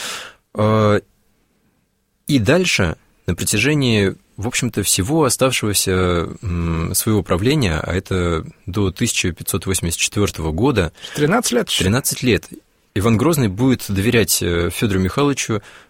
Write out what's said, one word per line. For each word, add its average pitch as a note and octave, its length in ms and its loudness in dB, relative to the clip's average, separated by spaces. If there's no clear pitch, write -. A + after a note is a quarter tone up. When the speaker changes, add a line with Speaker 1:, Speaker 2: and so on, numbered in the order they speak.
Speaker 1:
А, G#2+ 460 2
и D3 140 2
дальше, B2 560 2
на F2+ 100 0
протяжении, A2 800 2
в G#2 120 -6
общем-то, A#2 340 -2
всего C#3 420 0
оставшегося, F#2+ 1040 0
м, E2+ 520 -2
своего G#2+ 280 2
правления, G2 560 0
а - 160 -4
это F2 500 -2
до G2 240 0
тысяча A2 400 -2
пятьсот - 360 -6
восемьдесят F2+ 340 -2
четвёртого F2+ 500 -2
года, G2 420 0
Speaker 2:
Тринадцать E3+ 380 0
лет A#3 160 -2
ещё. - 160 -2
Speaker 1:
тринадцать A#2 400 0
лет, G#2+ 240 2
Иван G#2+ 220 2
Грозный C#3 300 2
будет A#2 420 0
доверять, G2+ 540 2
э, F2 280 0
Фёдору G2 280 0
Михайловичу, A#2+ 640 0